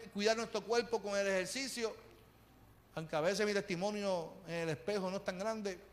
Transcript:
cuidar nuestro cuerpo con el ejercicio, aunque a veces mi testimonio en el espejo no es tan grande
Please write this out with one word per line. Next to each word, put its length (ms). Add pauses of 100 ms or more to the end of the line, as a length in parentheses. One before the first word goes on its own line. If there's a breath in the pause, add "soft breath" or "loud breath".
(140)
cuidar 220
nuestro 260
cuerpo 400
con 160
el 80
ejercicio, 680 (1000)
aunque 220
a 40
veces 240
mi 80
testimonio 800 (140)
en 80
el 140
espejo 420
no 60
es 80
tan 120
grande 400 (160)